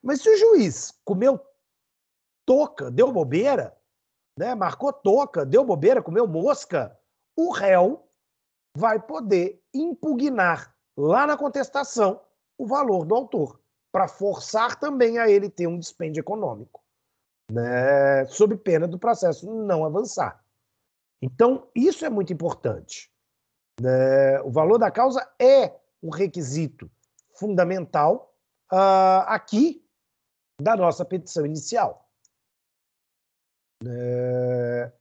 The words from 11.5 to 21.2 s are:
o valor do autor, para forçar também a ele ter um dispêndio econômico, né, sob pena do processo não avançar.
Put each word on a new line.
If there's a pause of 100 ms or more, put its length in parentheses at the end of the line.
o
valor
do
autor, (320)
para
forçar
também
a
ele
ter
um
dispêndio
econômico, (680)
né,
sob
pena
do
processo
não
avançar. (840)